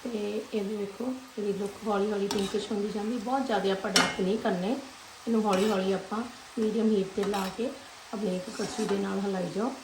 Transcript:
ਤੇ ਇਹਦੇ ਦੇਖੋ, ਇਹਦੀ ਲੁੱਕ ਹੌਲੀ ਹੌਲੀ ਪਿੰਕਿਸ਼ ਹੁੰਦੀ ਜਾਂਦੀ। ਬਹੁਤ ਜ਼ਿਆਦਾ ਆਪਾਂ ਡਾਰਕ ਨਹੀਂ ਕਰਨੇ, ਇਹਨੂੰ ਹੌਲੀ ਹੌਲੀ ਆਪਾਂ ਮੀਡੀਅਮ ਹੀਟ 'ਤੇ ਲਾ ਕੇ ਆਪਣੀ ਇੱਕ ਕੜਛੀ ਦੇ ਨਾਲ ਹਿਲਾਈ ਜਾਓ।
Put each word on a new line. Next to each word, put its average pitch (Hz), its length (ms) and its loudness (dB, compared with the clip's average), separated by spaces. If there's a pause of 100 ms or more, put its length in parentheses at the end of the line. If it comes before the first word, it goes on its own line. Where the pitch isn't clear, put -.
ਤੇ 214 380 -2 (120)
ਇਹਦੇ 208 240 -2
ਦੇਖੋ, 233 360 -4 (240)
ਇਹਦੀ 202 160 0
ਲੁੱਕ 196 200 -2 (140)
ਹੌਲੀ 208 240 2
ਹੌਲੀ 202 160 0
ਪਿੰਕਿਸ਼ 196 440 0
ਹੁੰਦੀ 208 240 0
ਜਾਂਦੀ। 214 220 -2
ਬਹੁਤ 254 280 0
ਜ਼ਿਆਦਾ 196 260 2
ਆਪਾਂ 190 200 0
ਡਾਰਕ 180 300 2
ਨਹੀਂ 196 160 2
ਕਰਨੇ, 196 340 0 (560)
ਇਹਨੂੰ 226 140 4
ਹੌਲੀ 202 280 4
ਹੌਲੀ 190 220 4
ਆਪਾਂ 208 320 -2 (360)
ਮੀਡੀਅਮ 220 320 4
ਹੀਟ 190 160 4
'ਤੇ - 160 0
ਲਾ 190 340 0
ਕੇ 240 120 0 (440)
ਆਪਣੀ 196 220 0
ਇੱਕ - 220 -4
ਕੜਛੀ 214 280 -2
ਦੇ 196 120 2
ਨਾਲ 196 220 0
ਹਿਲਾਈ 190 240 0 (120)
ਜਾਓ। 233 160 0 (120)